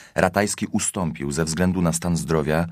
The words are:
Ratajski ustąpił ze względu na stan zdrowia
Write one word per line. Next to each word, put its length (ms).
Ratajski 520
ustąpił 640
ze 140
względu 360
na 120
stan 240
zdrowia 540